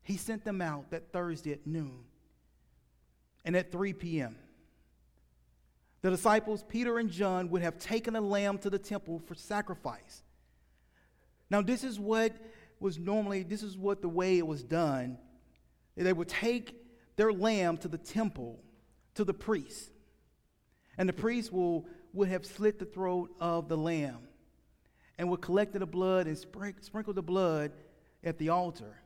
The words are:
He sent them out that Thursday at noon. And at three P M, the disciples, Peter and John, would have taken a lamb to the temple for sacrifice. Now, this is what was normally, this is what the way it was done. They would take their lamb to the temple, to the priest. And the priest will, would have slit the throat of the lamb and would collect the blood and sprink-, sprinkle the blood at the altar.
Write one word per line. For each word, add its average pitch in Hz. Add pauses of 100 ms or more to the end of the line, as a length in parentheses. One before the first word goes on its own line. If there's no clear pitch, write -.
He 196
sent 214
them 196
out 147
that 165
Thursday 170
at -
noon. 139 (1400)
And 165
at 185
three 190
P 160
M, 113 (1600)
the 185
disciples, 214
Peter 233
and 226
John, 185
would 175
have 165
taken 226
a 220
lamb 202
to 202
the 196
temple 190
for -
sacrifice. 185 (1300)
Now, 202
this 247
is 226
what 220 (460)
was 185
normally, 202
this 196
is 196
what 196
the 175
way 180
it 170
was 147
done. 131 (800)
They 185
would 170
take - (400)
their 214
lamb 185
to -
the 160
temple, 139 (560)
to 208
the 190
priest. - (1040)
And 185
the 180
priest 226
will, 170 (260)
would 190
have 185
slit 208
the 180
throat 180
of 170
the 165
lamb 147 (880)
and 175
would 175
collect 202
the 190
blood 185
and 156
sprink-, 202
sprinkle 208
the 190
blood 160 (520)
at 165
the 160
altar. 180